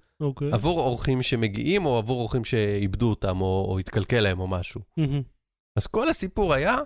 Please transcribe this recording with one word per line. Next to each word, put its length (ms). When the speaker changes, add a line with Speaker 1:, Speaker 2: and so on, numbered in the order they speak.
Speaker 1:
אוקיי. 320
Speaker 2:
עבור 280
אורחים 420
שמגיעים, 640
או 120
עבור 220
אורחים 260
שאיבדו 640
אותם, 320
או, 280
או 100
התקלקל 400
להם 200
או 80
משהו." 340
Speaker 1:
מהמם. 240
Speaker 2:
אז 100
כל 220
הסיפור 440
היה 320